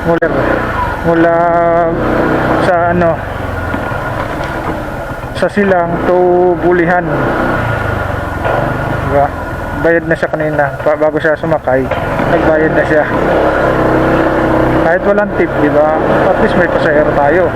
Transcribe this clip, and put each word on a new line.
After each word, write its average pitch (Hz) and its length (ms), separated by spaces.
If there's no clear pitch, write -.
Muller 165 280
mula 170 260
sa 175 240
ano, 170 240
sa 180 80
Silang 175 560
to 180 560
Bulihan. 175 480
Diba? 139 180
Bayad 165 240
na 165 80
siya 160 160
kanina. 147 560
Pa-, 151 160
bago 156 160
siya 151 240
sumakay, 135 480
nagbayad 156 480
na 156 80
siya. 151 200
Kahit 175 240
walang 202 320
tip, 165 80
diba? 147 320
At 180 160
least - 160
may 165 80
pasahero 151 480
tayo. 151 400